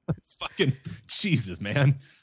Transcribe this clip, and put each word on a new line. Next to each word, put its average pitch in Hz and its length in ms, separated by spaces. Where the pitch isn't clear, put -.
fucking 156 340
Jesus, 110 540
man. 135 380